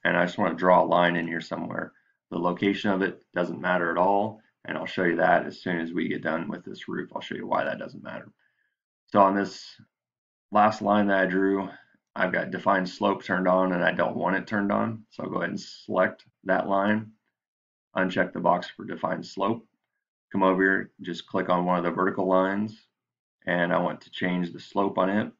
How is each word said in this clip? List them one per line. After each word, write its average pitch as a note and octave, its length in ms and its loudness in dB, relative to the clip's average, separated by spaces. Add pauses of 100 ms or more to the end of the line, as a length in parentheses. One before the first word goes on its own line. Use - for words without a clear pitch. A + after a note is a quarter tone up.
And F2 120 2
I F2 100 4
just - 120 -8
wanna G2 160 0
draw F2+ 280 6
a E2+ 40 2
line F2 300 4
in E2+ 100 -2
here E2+ 140 -6
somewhere. - 520 -8 (380)
The F2+ 80 -6
location F#2+ 520 0
of F#2+ 120 0
it F2+ 200 -4 (120)
doesn't E2+ 260 -2
matter F2 300 0
at E2 60 -2
all. G2+ 440 0 (240)
And E2 120 -8
I'll D#2+ 80 -6
show F#2 200 -4
you E2+ 120 2
that F2 300 4
as - 160 -14
soon F2+ 160 -2
as E2 140 -6
we F2+ 160 -2
get E2 140 -6
done D#2+ 260 -4
with E2+ 160 -10
this - 240 -14
roof. - 260 -8
I'll - 80 -8
show - 140 -10
you - 100 -10
why - 160 -2
that - 160 -6
doesn't - 240 -14
matter. - 300 -14 (800)
So G#2 80 6
on G2 160 6
this - 440 -6 (720)
last G#2+ 320 4
line G#2 240 4
that G2 140 4
I F#2 60 4
drew, F#2+ 420 2 (480)
I've F#2 160 0
got F2+ 180 -2
define F#2 340 0
slope F#2+ 380 -2
turned F#2 240 0
on F#2 260 4
and F2 120 0
I F2 80 4
don't F2 240 -2
want F2+ 180 0
it F#2+ 140 -4
turned G2+ 240 -2
on. A2 380 -2
So - 120 -12
I'll - 80 -6
go - 60 -4
ahead E2+ 140 -2
and - 100 -6
select - 640 -2 (200)
that F#2 240 0
line, G#2 440 0 (840)
uncheck F#2 360 0
the F#2 80 -6
box F2 280 2
for - 160 -16
define F2 380 -6
slope, G2 420 -4 (680)
come G2 100 0
over F#2 180 4
here, F#2+ 300 2 (100)
just F2 280 -10
click F#2 200 -4
on F2+ 160 2
one F2+ 140 2
of F2 60 -2
the F2 80 0
vertical F#2+ 340 0
lines, F#2+ 640 0 (580)
and F2 260 0
I E2+ 60 2
want E2+ 220 -2
to - 100 -20
change F2+ 420 -4
the - 60 -14
slope G2 400 -2
on F#2 100 2
it. G#2+ 320 -2